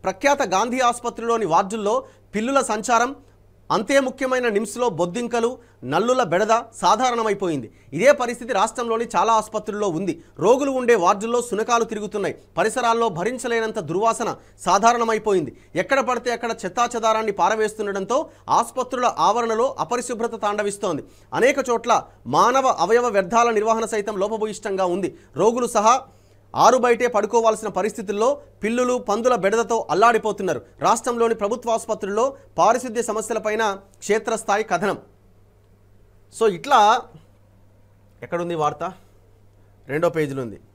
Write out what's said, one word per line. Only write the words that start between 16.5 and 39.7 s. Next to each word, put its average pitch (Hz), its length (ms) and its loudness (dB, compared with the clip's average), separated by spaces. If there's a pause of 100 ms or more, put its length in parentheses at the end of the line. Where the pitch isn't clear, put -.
చెత్తాచెదారాన్ని 220 680 0
పారవేస్తుండటంతో 208 1000 -2 (200)
ఆసుపత్రుల 233 680 0
ఆవరణలో 226 640 2
అపరిశుభ్రత 226 600 -4
తాండవిస్తోంది. 202 640 -4 (300)
అనేక 254 360 2
చోట్ల 226 380 0 (200)
మానవ 226 400 4
అవయవ 233 400 2
వ్యర్థాల 226 440 2
నిర్వహణ 220 340 0
సైతం 214 320 -4
లోపభూయిష్టంగా 208 680 -2
ఉంది. 180 320 -4 (180)
రోగులు 233 320 2
సహా 226 340 2 (540)
ఆరు 208 220 6
బయటే 240 300 2
పడుకోవాల్సిన 220 600 0
పరిస్థితుల్లో 214 720 -2 (220)
పిల్లులు, 247 300 0
పందుల 240 420 0
బెడదతో 220 560 0
అల్లాడిపోతున్నారు. 202 680 0 (200)
రాష్ట్రంలోని 233 540 0
ప్రభుత్వ 233 360 -4
ఆసుపత్రుల్లో 220 680 -2 (200)
పారిశుద్ధ్య 220 440 2
సమస్యలపైన 214 720 -2
క్షేత్రస్థాయి 214 880 -4
కథనం. 185 340 -2 (1400)
So 220 120 4
ఇట్లా 226 500 4 (1200)
ఎక్కడుంది 175 320 -4
వార్త? 156 380 -2 (920)